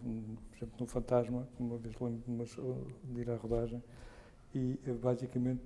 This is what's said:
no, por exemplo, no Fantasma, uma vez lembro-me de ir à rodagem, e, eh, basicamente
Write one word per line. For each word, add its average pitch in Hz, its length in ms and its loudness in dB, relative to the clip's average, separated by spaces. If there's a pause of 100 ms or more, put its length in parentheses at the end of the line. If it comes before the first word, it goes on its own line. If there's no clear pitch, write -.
no, 110 320 -2
por - 200 -14
exemplo, 113 220 -8
no 123 80 0
Fantasma, 123 600 4 (100)
uma 120 200 0
vez 113 220 -6
lembro-me 117 440 0
de 127 760 -4
ir 120 80 0
à 117 60 2
rodagem, 117 480 2 (720)
e, 131 320 2
eh, 131 60 2
basicamente 123 720 2